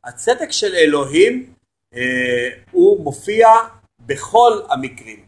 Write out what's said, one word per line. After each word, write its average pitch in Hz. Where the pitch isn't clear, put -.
הצדק 247
של 190
אלוהים, 147
אה, 123
הוא 196
מופיע 220
בכל 220
המקרים. 113